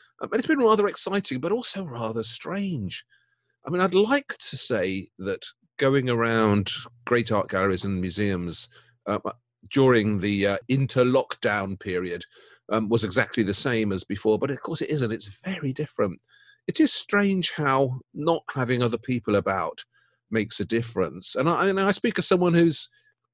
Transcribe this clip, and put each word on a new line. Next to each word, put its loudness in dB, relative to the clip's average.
um, -8
and 0
it's -4
been 0
rather 4
exciting, -4
but -2
also -4
rather -6
strange. -6
I -8
mean, 0
I'd 2
like 2
to -8
say -2
that -6
going 2
around 4
great 2
art 0
galleries 0
and -2
museums, -4
uh, -2
during 4
the, 0
uh, 0
inter-lockdown 0
period, -6
um, -2
was 2
exactly 0
the 0
same 0
as -4
before, 0
but -2
of -8
course -8
it -6
isn't. -2
It's -10
very -6
different. -4
It -2
is 4
strange 2
how 2
not 0
having 0
other 2
people -2
about -2
makes -2
a -2
difference. -4
And 0
I, 0
and 0
I 2
speak -2
as -2
someone 4
who's 4